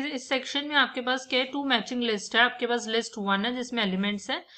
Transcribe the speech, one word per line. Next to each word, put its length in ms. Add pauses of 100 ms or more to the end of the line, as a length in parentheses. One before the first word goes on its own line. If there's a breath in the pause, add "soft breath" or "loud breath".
इस 200
सेक्शन 400
में 80
आपके 240
पास 300
क्या 80
है? 60
टू 200
मैचिंग 380
लिस्ट 340
है। 60
आपके 240
पास 220
लिस्ट 300
वन 260
है 120
जिसमें 260
एलिमेंट्स 480
हैं, 140 (140 loud breath)